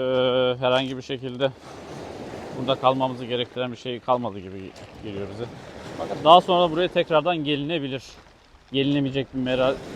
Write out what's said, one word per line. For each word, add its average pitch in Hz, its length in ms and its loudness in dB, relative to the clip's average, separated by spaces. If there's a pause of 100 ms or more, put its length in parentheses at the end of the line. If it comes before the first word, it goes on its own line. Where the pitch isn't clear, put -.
(600)
herhangi 131 360 2
bir 127 60 -8
şekilde 131 480 -2 (1080)
burada 131 220 -2
kalmamızı 131 440 0
gerektiren 123 480 -4
bir 113 40 -10
şey 123 240 -8
kalmadı 120 380 0
gibi 95 320 -12 (340)
geliyor 101 280 -8
bize. 110 120 -10 (540)
Fakat 165 260 -6
daha 170 160 12
sonra 175 320 4
buraya 170 160 2
tekrardan 165 560 2
gelinebilir. 143 580 -2 (680)
Gelinemeyecek 135 640 0
bir 131 60 -4
mera 127 340 2 (220)